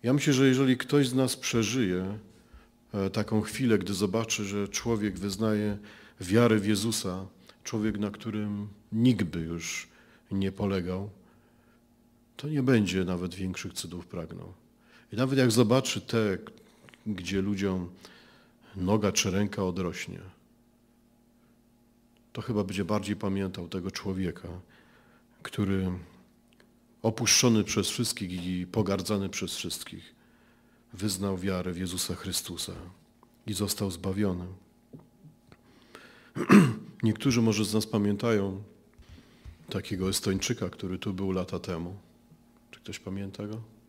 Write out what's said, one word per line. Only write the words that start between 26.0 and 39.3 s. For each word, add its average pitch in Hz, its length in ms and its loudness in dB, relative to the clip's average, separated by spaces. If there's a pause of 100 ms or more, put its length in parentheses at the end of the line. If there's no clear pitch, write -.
opuszczony 113 640 4
przez - 260 0
wszystkich 90 560 -4
i 90 220 -2
pogardzany 98 640 0
przez - 260 -6
wszystkich, - 600 -10 (800)
wyznał 98 440 -2
wiarę 90 340 -2
w 85 60 -6
Jezusa 90 380 -4
Chrystusa - 580 -6 (720)
i 107 60 -4
został 98 380 -2
zbawiony. 92 540 -2 (1900)
<clears throat> - 680 6
Niektórzy 117 380 2
może 107 240 4
z 95 80 -4
nas 107 120 2
pamiętają 101 800 0 (1080)